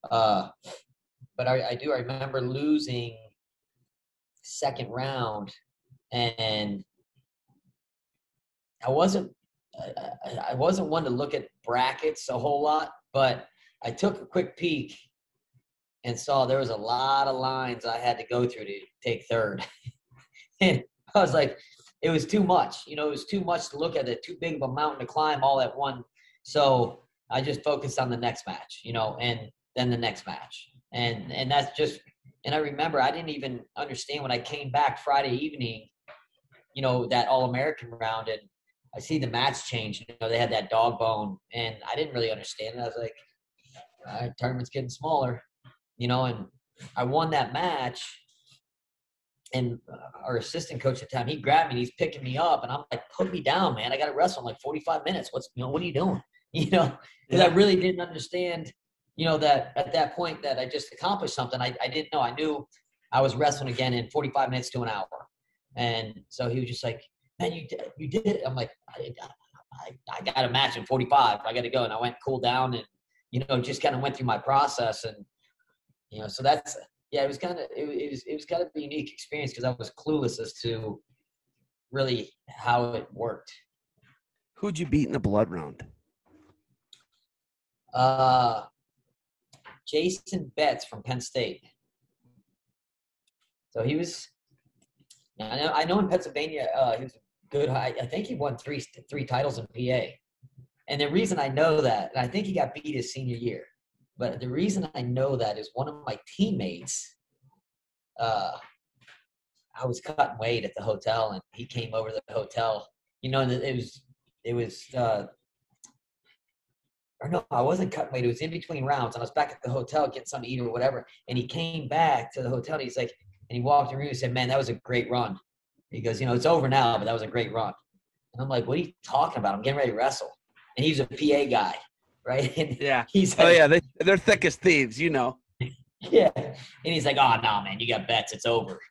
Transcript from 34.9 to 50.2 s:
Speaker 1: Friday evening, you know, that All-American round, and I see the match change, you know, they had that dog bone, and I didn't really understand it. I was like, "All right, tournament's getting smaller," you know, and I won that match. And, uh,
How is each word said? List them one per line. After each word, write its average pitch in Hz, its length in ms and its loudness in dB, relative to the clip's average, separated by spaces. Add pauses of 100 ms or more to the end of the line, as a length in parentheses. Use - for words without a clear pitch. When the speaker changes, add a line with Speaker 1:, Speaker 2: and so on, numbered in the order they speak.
Speaker 1:
Friday 139 320 2
evening, 123 520 -6 (840)
you 135 60 -8
know, 127 280 2
that 120 200 2
All-American 127 600 0
round, 113 380 -4
and 110 120 -6 (540)
I - 60 -10
see 156 180 -2
the 127 80 0
match 120 400 0
change, 107 420 -6
you 117 140 -18
know, 113 80 -2
they 117 80 4
had 120 140 2
that 107 180 -2
dog 113 280 4
bone, 107 380 0 (160)
and 113 240 -6 (100)
I 117 100 -6
didn't 151 180 -4
really 117 160 0
understand 107 480 -8
it. - 20 -8
I 120 40 -4
was 117 140 -8
like, 113 160 -8 (920)
"All 104 140 -8
right, 120 160 -4
tournament's 127 320 -4
getting 131 180 -6
smaller," 135 540 -2 (560)
you 120 100 -2
know, 127 160 2
and 113 220 -4 (500)
I 127 80 0
won 151 280 2
that 131 200 0
match. 143 500 -2 (1500)
And, 123 240 0 (120)
uh, - 60 -16 (280)